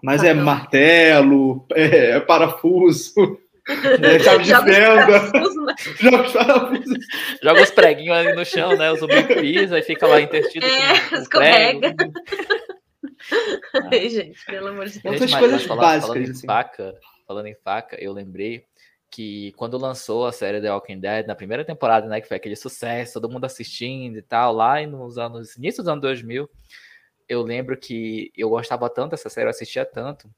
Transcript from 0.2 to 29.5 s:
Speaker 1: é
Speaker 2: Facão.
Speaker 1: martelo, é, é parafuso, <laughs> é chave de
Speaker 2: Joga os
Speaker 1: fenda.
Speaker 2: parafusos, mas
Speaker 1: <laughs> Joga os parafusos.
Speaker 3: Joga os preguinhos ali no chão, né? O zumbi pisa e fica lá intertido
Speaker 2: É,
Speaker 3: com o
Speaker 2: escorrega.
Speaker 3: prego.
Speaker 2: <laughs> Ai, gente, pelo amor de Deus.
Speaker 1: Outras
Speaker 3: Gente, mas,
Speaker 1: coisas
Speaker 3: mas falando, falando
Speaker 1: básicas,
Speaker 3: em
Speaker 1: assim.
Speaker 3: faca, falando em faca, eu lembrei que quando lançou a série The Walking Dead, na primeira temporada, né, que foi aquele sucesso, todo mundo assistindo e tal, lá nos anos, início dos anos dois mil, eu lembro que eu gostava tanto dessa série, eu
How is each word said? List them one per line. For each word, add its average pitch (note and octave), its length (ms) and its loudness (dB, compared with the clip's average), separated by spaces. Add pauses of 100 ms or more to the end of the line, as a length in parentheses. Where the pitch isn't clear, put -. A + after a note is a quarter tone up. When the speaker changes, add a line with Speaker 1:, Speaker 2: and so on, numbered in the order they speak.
Speaker 1:
é E3+ 60 6
Speaker 2:
Facão. D3 160 2
Speaker 1:
martelo, C#3+ 1300 4
é, D#3 380 4
é B2+ 80 2
parafuso, F3+ 1200 2 (260)
<laughs> - 0 - (380)
é - 160 8
chave - 240 6
de - 80 -2
Speaker 2:
Joga A#3 180 6
os G3 80 8
Speaker 1:
fenda. A3 300 6
Speaker 2:
parafusos, C4+ 480 2
mas D4+ 260 -8
Speaker 1:
<laughs> D#3 180 -14
Joga B3 280 6
os - 40 -6
parafusos. B3+ 680 0 (440)
Speaker 3:
Joga D#3 220 6
os - 80 2
preguinhos E3 440 4
ali E3+ 200 2
no E3+ 100 -4
chão, F3+ 320 0
né? D#3+ 140 2
O D#3+ 60 0
zumbi D#3 260 2
pisa F3 560 0
e - 20 -6
fica - 240 -2
lá - 160 6
intertido - 420 -4
Speaker 2:
É, C4+ 360 0 (100)
Speaker 3:
com E4 60 -6
o C4 40 -4
Speaker 2:
escorrega. - 760 2
Speaker 3:
prego. - 180 -4
Speaker 2:
<laughs> G4 1800 -8
Ai, A3+ 180 -2
gente, F#3 360 -10
pelo G3 220 -12
amor G3 200 -12
de G#3 120 -18
Deus. - 60 -14
Speaker 1:
Outras G#3 160 -4
Speaker 3:
Gente, B3+ 100 -2
mas, - 80 0
Speaker 1:
coisas B3 200 4
Speaker 3:
mas - 80 -10
falando, A2+ 140 -4
falando D#3 200 2
Speaker 1:
básicas, B2+ 280 -6
Speaker 3:
em - 20 -12
Speaker 1:
assim. B2+ 160 -16
Speaker 3:
faca, G#2+ 480 -6 (320)
falando G#2 200 -14
em G#2+ 80 -20
faca, G2+ 480 -10
eu G2 100 -12
lembrei G2+ 520 -14 (460)
que G#2 420 -14
quando A#2+ 240 -12
lançou B2 500 -8
a A#2+ 40 -6
série G#2 300 -8
The G#2 100 -6
Walking G2 280 -10
Dead, G#2+ 260 -8
na G#2+ 100 -12
primeira A2+ 300 -12
temporada, A2+ 420 -2
né, A2 140 -8
que - 60 -20
foi G2+ 100 -10
aquele G#2 180 -12
sucesso, A#2+ 640 -12
todo A2+ 120 -10
mundo B2+ 140 -12
assistindo B2 720 -14
e G#2+ 40 -18
tal, A#2 320 -2
lá A#2+ 320 -2
nos C3 320 -16
anos, A#2 400 -14
início F3+ 240 -10
dos F3 80 -6
anos D3 120 -6
dois C3+ 200 -6
mil, B2 280 -12 (800)
eu A#2+ 140 -6
lembro B2 360 -8
que A2 580 -12
eu A2 140 -6
gostava A#2 400 -4
tanto C3+ 220 -8
dessa D3+ 180 -12
série, A#2 180 -6
eu A#2 40 -4